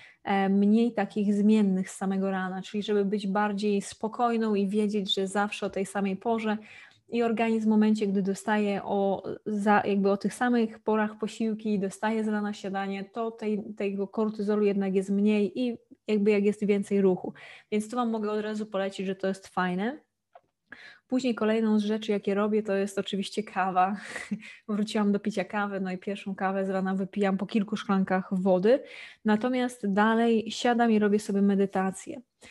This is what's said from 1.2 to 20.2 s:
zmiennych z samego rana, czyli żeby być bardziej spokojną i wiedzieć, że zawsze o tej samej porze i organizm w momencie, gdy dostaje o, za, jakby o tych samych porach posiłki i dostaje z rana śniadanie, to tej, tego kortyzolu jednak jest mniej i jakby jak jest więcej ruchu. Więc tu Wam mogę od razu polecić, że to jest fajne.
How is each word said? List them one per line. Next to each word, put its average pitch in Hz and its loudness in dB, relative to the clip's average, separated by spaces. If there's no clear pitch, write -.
zmiennych 202 4
z - -14
samego 190 -2
rana, 185 -4
czyli 208 -6
żeby 202 2
być 196 -2
bardziej 202 0
spokojną 220 0
i 202 2
wiedzieć, 208 0
że 196 -2
zawsze 208 -2
o 196 -2
tej 196 -4
samej 196 -2
porze 220 -2
i 233 0
organizm 226 0
w 214 2
momencie, 214 4
gdy 196 0
dostaje 202 -2
o, 196 0
za, 208 2
jakby 196 2
o 202 2
tych 196 -2
samych 240 0
porach 214 -2
posiłki 220 -4
i 202 2
dostaje 214 -2
z 214 -2
rana 208 -2
śniadanie, 196 -6
to 226 -8
tej, 214 -4
tego 196 -4
kortyzolu 214 -2
jednak 196 2
jest 190 0
mniej 208 2
i 240 -2
jakby 214 2
jak 202 4
jest 208 0
więcej 202 2
ruchu. 185 2
Więc 214 -2
tu 247 -8
Wam 240 0
mogę 214 -2
od 214 -2
razu 214 -4
polecić, 196 -4
że 190 -2
to 190 -4
jest 190 -4
fajne. 185 -2